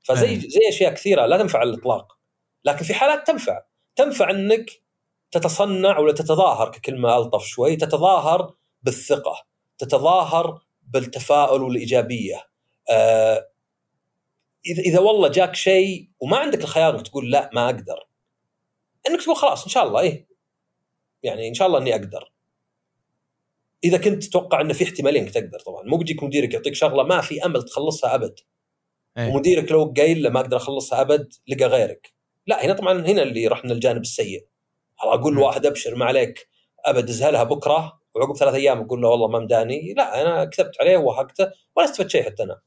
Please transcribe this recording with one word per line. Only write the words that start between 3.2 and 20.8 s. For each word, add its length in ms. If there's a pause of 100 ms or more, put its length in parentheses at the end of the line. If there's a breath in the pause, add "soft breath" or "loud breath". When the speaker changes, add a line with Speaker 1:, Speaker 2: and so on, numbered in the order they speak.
Speaker 1:
تنفع. 340 (340)
تنفع 340
إنك 400 (640)
تتصنع 680
ولا 140
تتظاهر، 580
ككلمة 460
ألطف 280
شوي، 300
تتظاهر 800 (300)
بالثقة، 600 (320)
تتظاهر 840 (220)
بالتفاؤل 800
والإيجابية. 880 (400)
آه، 600 (1160)
إذا، 160
إذا 180
والله 280
جاك 280
شيء 540 (100)
وما 180
عندك 260
الخيار 320
إنك 120
تقول: 240
"لا، 220
ما 120
أقدر"، 420 (1000)
إنك 140
تقول: 140
"خلاص، 280
إن 60
شاء 180
الله، 120
إيه، 280 (960)